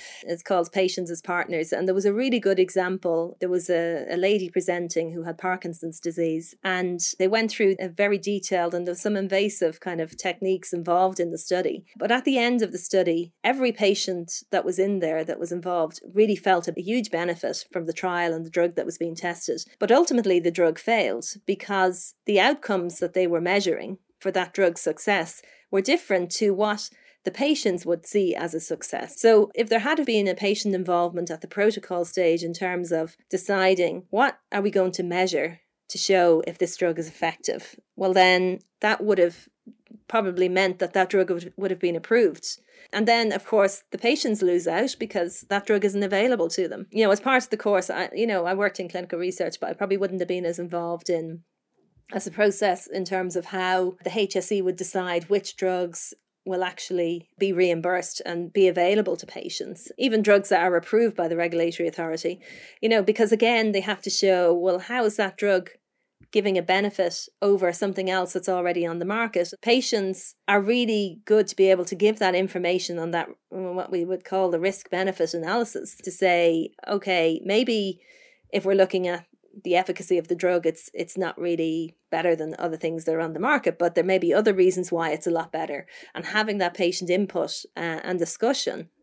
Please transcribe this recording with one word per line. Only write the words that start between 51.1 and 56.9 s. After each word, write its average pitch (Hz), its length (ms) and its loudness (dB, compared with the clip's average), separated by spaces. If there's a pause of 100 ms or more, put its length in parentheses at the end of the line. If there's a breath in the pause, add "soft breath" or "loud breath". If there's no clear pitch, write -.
in 165 320 -4 (720)
as 196 140 -6
a 180 40 -10
process 202 540 0
in 190 180 -6
terms 185 320 -4
of 175 100 -4
how 185 580 -2
the 170 120 -6
H 202 200 -2
S 185 140 -2
C 202 120 0
would 180 140 0
decide 175 520 -4
which 196 300 -2
drugs 180 560 -4 (320)
will 185 180 -2
actually 175 640 -4 (120)